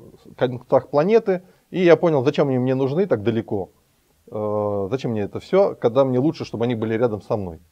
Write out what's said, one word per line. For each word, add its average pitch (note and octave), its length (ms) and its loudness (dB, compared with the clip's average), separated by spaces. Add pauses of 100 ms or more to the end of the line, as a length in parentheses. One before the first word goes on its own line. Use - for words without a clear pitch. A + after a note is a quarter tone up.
(360)
концах B2+ 520 0
планеты, F#3+ 540 2 (280)
и F3+ 140 -2
я E3 120 8
понял, D#3+ 280 0
зачем D3 240 2
они C3 100 0
мне C3 160 0
нужны C#3 320 -2
так A#2 160 0
далеко, A2 480 -2 (580)
э, G#2 640 -2
зачем B2 220 -4
мне G#2+ 100 -2
это F#2+ 160 -8
всё, F#3 420 0
когда C3 240 2
мне B2+ 140 0
лучше, C#3+ 260 -2
чтобы A2+ 200 -6
они B2 100 -2
были A2 200 -2
рядом G#2+ 280 -2
со A#2 140 -4
мной. F2 240 -8 (100)